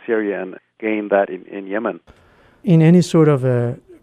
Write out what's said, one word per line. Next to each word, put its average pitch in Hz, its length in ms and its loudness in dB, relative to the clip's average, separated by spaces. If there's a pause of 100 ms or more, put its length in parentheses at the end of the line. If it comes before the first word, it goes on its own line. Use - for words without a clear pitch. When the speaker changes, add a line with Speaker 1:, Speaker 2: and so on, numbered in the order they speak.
Speaker 1:
Syria 104 340 -2
and 92 160 -12 (220)
gain 107 300 -4
that 98 200 2
in, 90 180 -12
in 98 200 -14
Yemen. 98 320 -6 (640)
Speaker 2:
In 165 180 4
any 170 200 6
sort 160 260 2
of 139 160 0
a 123 340 -2 (260)